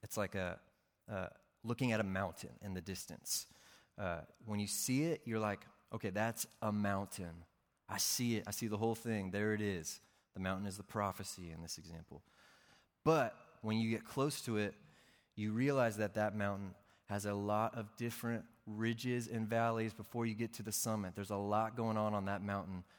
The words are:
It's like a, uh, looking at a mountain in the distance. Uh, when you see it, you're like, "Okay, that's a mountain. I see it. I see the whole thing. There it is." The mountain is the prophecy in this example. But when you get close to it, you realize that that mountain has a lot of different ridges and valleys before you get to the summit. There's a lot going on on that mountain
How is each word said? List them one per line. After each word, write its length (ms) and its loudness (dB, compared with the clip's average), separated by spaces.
It's 160 -8
like 160 0
a, 260 -2
uh, 200 -2
looking 280 0
at 80 4
a 40 2
mountain 580 -4
in 120 -6
the 80 -4
distance. 640 -6
Uh, 260 -2
when 140 -2
you 80 0
see 360 2
it, 200 0
you're 160 0
like, 280 0
"Okay, 160 -4
that's 380 0
a 80 2
mountain. 760 -2
I 120 -2
see 380 2
it. 100 -4
I 40 -4
see 160 -2
the 100 0
whole 180 2
thing. 340 0
There 240 2
it 80 2
is." 400 0
The 60 -6
mountain 260 0
is 100 -6
the 60 -12
prophecy 680 -2
in 100 -10
this 160 -8
example. 460 -14
But 320 6
when 160 2
you 120 4
get 160 0
close 380 0
to 140 0
it, 160 2
you 160 0
realize 460 4
that 160 0
that 220 2
mountain 400 -2
has 180 -2
a 80 0
lot 420 2
of 220 -6
different 480 -2
ridges 600 0
and 220 -2
valleys 420 2
before 360 -2
you 80 0
get 180 -2
to 100 -10
the 80 -6
summit. 440 0
There's 160 -4
a 40 2
lot 400 2
going 220 2
on 160 4
on 120 2
that 180 0
mountain 420 -2